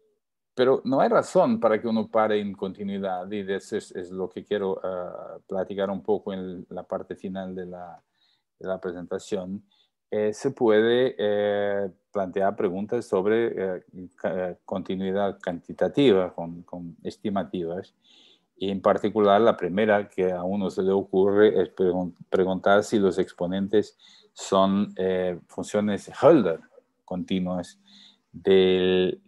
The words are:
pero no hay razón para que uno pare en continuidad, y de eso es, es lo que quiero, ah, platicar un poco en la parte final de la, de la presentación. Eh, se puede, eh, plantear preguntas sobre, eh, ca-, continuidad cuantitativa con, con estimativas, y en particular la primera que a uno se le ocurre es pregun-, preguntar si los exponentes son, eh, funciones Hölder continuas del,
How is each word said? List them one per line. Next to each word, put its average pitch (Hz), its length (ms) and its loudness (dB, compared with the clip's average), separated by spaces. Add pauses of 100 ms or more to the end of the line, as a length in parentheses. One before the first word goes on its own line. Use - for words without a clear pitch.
(540)
pero 127 300 4
no 135 160 0
hay 220 100 4
razón 151 500 2
para 107 200 2
que 120 60 -8
uno 113 240 -2
pare 107 300 2
en 101 140 -6
continuidad, 95 760 -6
y 104 120 -6
de 98 140 -4
eso 101 200 -8
es, - 180 -8
es 90 160 -10
lo 92 200 -6
que 95 120 -12
quiero, 98 400 -4
ah, 90 640 -8
platicar 98 440 -4
un 95 120 -8
poco 101 300 -4
en 92 380 -10
la 90 120 -10
parte 92 320 -10
final 95 400 -10
de 92 120 -10
la, 87 360 -16 (560)
de - 80 -14
la 92 140 -4
presentación. 92 840 -8 (480)
Eh, 107 220 0
se 135 200 -4
puede, 120 680 4
eh, 101 720 0 (200)
plantear 98 460 -2
preguntas 104 480 -4
sobre, 101 720 0
eh, 87 80 -14 (320)
ca-, 92 480 -4
continuidad 95 800 -4
cuantitativa 92 920 0
con, 85 280 -10
con 87 420 -14
estimativas, 92 880 -8 (640)
y 95 120 -4
en 98 100 -4
particular 101 640 4
la 113 120 6
primera 101 540 2
que 92 240 0
a 87 100 -4
uno 95 280 -2
se 101 120 -4
le 95 100 2
ocurre 98 680 4
es 87 140 0
pregun-, 90 400 0 (160)
preguntar 95 540 2
si 110 140 0
los 95 200 2
exponentes 95 800 -2 (340)
son, 98 640 0
eh, 92 420 -2 (100)
funciones 104 640 -4 (120)
Hölder 120 380 6 (440)
continuas 90 720 -6 (540)
del, 92 960 4